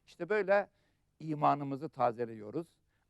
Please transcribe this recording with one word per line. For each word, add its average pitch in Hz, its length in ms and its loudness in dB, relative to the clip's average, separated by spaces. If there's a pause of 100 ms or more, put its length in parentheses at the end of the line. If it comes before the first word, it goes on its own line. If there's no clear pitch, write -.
İşte - 220 -10
böyle 202 380 2 (540)
imanımızı 143 680 0
tazeliyoruz. 120 760 -2 (440)